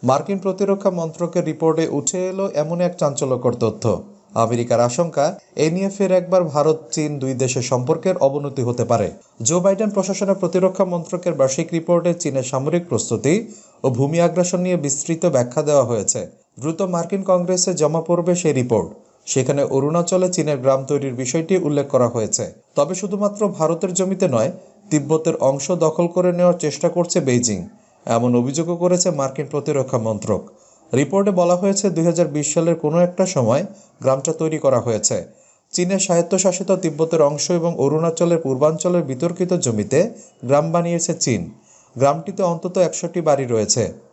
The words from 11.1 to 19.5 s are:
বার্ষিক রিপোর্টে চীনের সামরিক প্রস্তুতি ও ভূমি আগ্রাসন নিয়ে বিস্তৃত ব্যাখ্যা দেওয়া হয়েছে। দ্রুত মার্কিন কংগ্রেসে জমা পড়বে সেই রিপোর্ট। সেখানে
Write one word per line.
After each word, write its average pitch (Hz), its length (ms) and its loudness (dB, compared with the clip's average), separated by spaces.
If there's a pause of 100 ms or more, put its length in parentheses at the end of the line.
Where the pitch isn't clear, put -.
বার্ষিক 135 280 2 (100)
রিপোর্টে 170 340 2 (100)
চীনের 131 300 -2
সামরিক 151 380 -2
প্রস্তুতি 120 460 0 (500)
ও - 20 4 (100)
ভূমি 143 200 0 (100)
আগ্রাসন 175 380 0
নিয়ে 180 200 0
বিস্তৃত 160 380 -4 (120)
ব্যাখ্যা 123 340 0
দেওয়া 143 200 4
হয়েছে। 107 320 -2 (400)
দ্রুত 160 180 -4 (140)
মার্কিন 175 360 -2
কংগ্রেসে 180 420 2 (100)
জমা 156 260 2
পড়বে 175 340 2
সেই 151 180 2
রিপোর্ট। 120 280 2 (440)
সেখানে 139 300 2 (140)